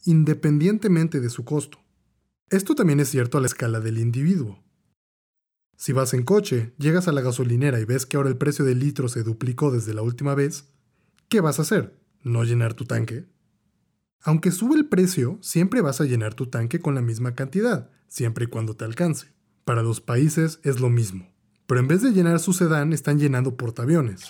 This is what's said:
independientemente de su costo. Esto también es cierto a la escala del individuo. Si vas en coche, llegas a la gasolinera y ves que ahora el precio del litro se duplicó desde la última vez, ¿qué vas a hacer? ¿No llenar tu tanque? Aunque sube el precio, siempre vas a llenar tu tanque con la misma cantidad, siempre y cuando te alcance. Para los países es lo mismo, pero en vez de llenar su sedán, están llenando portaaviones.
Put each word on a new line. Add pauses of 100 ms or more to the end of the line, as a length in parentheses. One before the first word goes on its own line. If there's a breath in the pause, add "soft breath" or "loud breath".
independientemente
de
su
costo. (680)
Esto
también
es
cierto
a
la
escala
del
individuo. (1120)
Si
vas
en
coche,
llegas
a
la
gasolinera
y
ves
que
ahora
el
precio
del
litro
se
duplicó
desde
la
última
vez, (580)
¿qué
vas
a
hacer? (240)
¿No
llenar
tu
tanque? (960)
Aunque
sube
el
precio,
siempre
vas
a
llenar
tu
tanque
con
la
misma
cantidad, (180 soft breath)
siempre
y
cuando
te
alcance. (320)
Para
los
países
es
lo
mismo, (320)
pero
en
vez
de
llenar
su
sedán,
están
llenando
portaaviones.